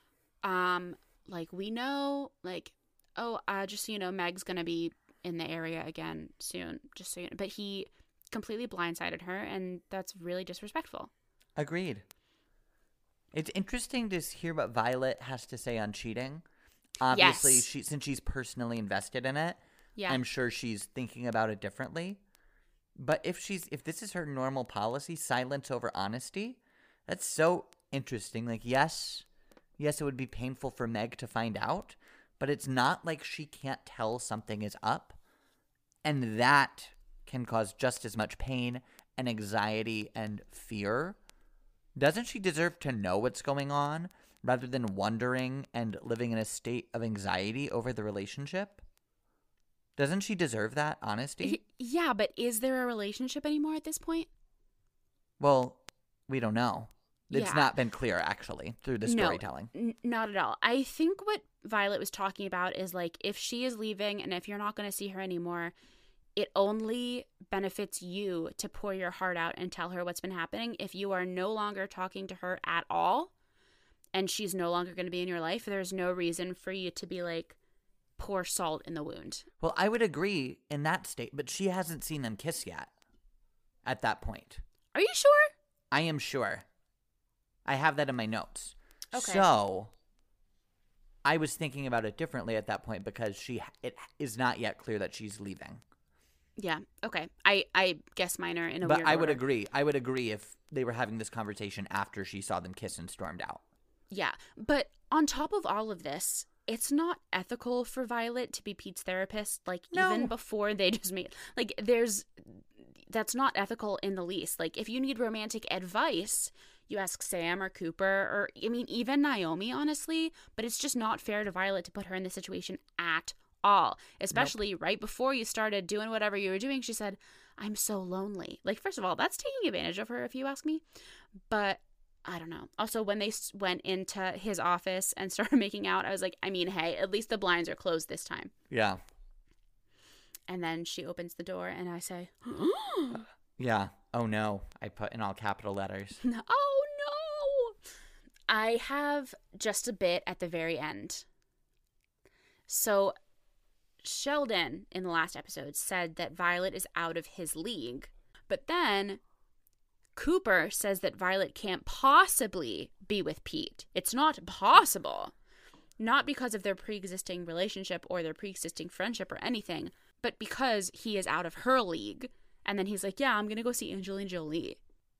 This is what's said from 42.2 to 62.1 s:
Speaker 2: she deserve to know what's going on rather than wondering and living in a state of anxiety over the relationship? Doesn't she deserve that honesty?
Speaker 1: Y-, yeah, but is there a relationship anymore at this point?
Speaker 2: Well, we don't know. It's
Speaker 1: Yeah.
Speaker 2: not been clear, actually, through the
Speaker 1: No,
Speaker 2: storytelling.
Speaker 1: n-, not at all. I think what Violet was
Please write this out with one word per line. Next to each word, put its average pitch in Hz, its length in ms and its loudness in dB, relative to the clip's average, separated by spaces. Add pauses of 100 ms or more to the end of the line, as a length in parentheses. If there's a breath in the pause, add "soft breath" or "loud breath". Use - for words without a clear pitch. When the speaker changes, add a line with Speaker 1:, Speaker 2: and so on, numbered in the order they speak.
Speaker 2:
she - 100 -8
deserve 170 440 2
to 143 100 0
know 95 260 2
what's 120 240 0
going 139 300 0
on 147 380 0 (340 soft breath)
rather 127 240 2
than 123 260 0
wondering 127 800 0
and 113 300 -2
living 117 280 0
in 113 60 0
a 110 80 0
state - 480 -4
of 117 80 -2
anxiety 104 720 0
over 117 200 -2
the 113 120 -4
relationship? 139 760 -6 (1160)
Doesn't 143 220 2
she 202 160 -2
deserve 113 400 0
that 151 260 0
honesty? 120 480 -4
Speaker 1:
Y-, - 80 0 (220)
yeah, 269 340 2
but 208 240 2
is 240 220 0
there 254 240 2
a - 20 0
relationship 240 580 -4
anymore 302 300 2
at 311 120 -4
this 320 120 -6
point? 330 300 -2 (1120)
Speaker 2:
Well, 135 380 6 (520)
we 135 100 0
don't 110 140 2
know. 113 360 2 (420)
It's 185 180 2
Speaker 1:
Yeah. - 60 2
Speaker 2:
not 143 200 6
been 123 140 2
clear, 98 300 0
actually, - 640 -4
through 123 160 0
the 220 80 -2
Speaker 1:
No, 233 160 4
Speaker 2:
storytelling. 104 500 -2
Speaker 1:
n-, 226 300 -2
not 226 260 0
at 202 80 -4
all. 139 240 2
I 254 220 6
think 359 420 0
what 427 160 2 (220)
Violet 208 360 2
was - 120 -4